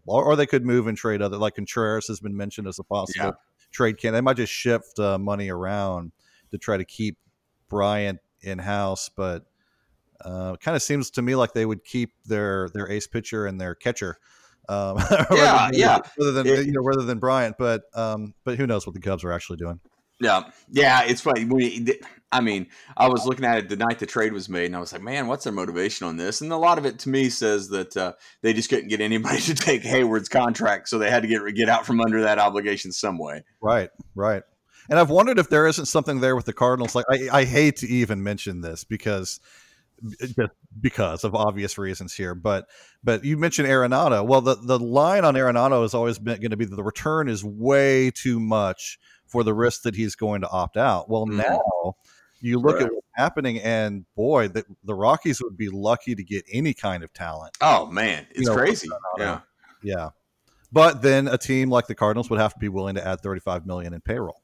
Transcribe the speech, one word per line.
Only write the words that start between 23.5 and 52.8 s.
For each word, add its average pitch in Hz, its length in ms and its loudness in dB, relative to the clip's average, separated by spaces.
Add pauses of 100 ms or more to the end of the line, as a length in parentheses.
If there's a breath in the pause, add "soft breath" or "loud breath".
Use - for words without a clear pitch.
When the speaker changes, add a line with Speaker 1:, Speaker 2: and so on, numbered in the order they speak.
Speaker 2:
it 98 100 -4
the 104 60 -6
night 113 240 -2
the 107 80 -6
trade 110 260 0
was 95 160 -8
made, 87 160 -2
and 90 100 -4
I 90 40 -6
was 87 120 -10
like, 87 120 -14
"Man, 131 240 -4
what's 139 160 -4
their 113 100 -6
motivation 92 540 -4
on 82 100 -8
this?" 92 240 -4
And 156 100 -8
a 165 60 -2
lot 170 220 4
of 143 60 0
it 120 140 -4
to - 100 -8
me 131 200 2
says 104 400 0
that, 95 260 -6
uh, 92 180 -2 (280 soft breath)
they 113 120 2
just 113 160 -2
couldn't 120 180 0
get 107 140 -2
anybody 110 380 -2
<laughs> - 20 -4
to 165 120 -2
take 135 300 0
Hayward's 110 460 0
contract, 117 600 0
so 117 80 -2
they 107 140 2
had 120 100 4
to 113 60 -2
get, 110 140 2 (140)
get 110 140 2
out 113 160 2
from 117 160 2
under 110 220 2
that 104 160 4
obligation 101 520 0
some 90 280 -4
way. 78 240 -10 (180)
Speaker 1:
Right, 107 280 0 (260)
right. 98 260 -2 (480 soft breath)
And 156 100 6
I've 156 120 4
wondered 220 260 4
if 185 120 4
there 156 180 6
isn't 156 180 0
something 143 360 0
there 131 140 4
with 120 100 -4
the 110 80 -4
Cardinals. 123 420 0
Like, 123 140 0
I, 131 220 0
I 139 140 6
hate 143 320 4
to 123 100 -8
even 113 360 0
mention 98 380 -6
this 82 220 -10
because, 101 560 -6 (800 soft breath)
just 123 320 -2 (300)
because 98 420 -2
of 104 120 -2
obvious 101 420 -2
reasons 95 380 -8
here, 90 200 -6
but, 95 320 -2 (360 soft breath)
but 117 200 0
you 151 140 -2
mentioned 151 320 0
Arenado. 131 560 4
Well, 131 160 6
the, 127 140 2
the 123 240 0
line 147 440 4
on 147 120 6
Arenado 127 480 4
has 107 100 -2
always 117 260 0
been 107 220 -6
gonna 110 160 -4
be 113 80 -2
that 95 100 -6
the 101 80 -6
return 151 460 -2
is 104 160 -4
way 131 640 4
too 120 280 -2
much 110 580 0 (300 soft breath)
for 120 160 0
the 110 100 2
risk 117 300 0
that 113 120 -2
he's 104 200 -4
going 104 260 -2
to 90 80 -4
opt 92 280 -4
out. 107 320 2
Well, 110 180 0
Speaker 2:
Mm-hmm. 104 100 -6
Speaker 1:
now 101 580 -2 (460 soft breath)
you 120 180 0
look 139 160 0
at - 80 0